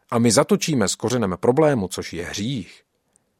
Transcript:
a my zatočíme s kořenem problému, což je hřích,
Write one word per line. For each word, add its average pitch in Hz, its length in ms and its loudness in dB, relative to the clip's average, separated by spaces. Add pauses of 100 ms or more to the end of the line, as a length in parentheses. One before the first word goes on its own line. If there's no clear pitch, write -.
(100)
a 123 80 0
my 117 140 4
zatočíme 139 560 2
s - 60 -4
kořenem 110 460 -2
problému, 127 480 2
což - 240 -10
je 82 120 -8
hřích, 101 580 -8 (580)